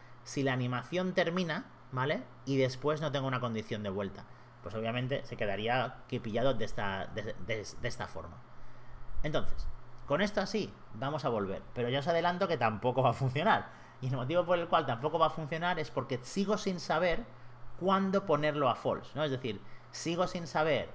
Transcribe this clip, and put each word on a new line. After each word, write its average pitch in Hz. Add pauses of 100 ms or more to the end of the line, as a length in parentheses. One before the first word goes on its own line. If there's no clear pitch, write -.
(240)
si -
la 135
animación 127
termina, 170 (260)
¿vale? 143 (220)
Y 135
después 131
no 151
tengo 135
una 127
condición 110
de 101
vuelta. 98 (400)
Pues 90
obviamente 123
se -
quedaría 110
aquí -
pillado 117
de 113
esta, 98
de, 104 (100)
de, 110 (160)
de 120
esta -
forma. 82 (840)
Entonces, - (400)
con 151
esto 202
así, 190 (220)
vamos 135
a 123
volver. 101 (140)
Pero 120
ya 135
os 139
adelanto 175
que 160
tampoco 120
va 127
a -
funcionar. 135 (180)
Y 131
el 131
motivo 160
por 175
el 170
cual 160
tampoco 135
va 160
a -
funcionar 160
es 151
porque 127
sigo 202
sin 185
saber 170 (560)
cuándo 190
ponerlo 147
a 113
false, -
¿no? 147
Es 147
decir, 123 (300)
sigo 170
sin 170
saber 156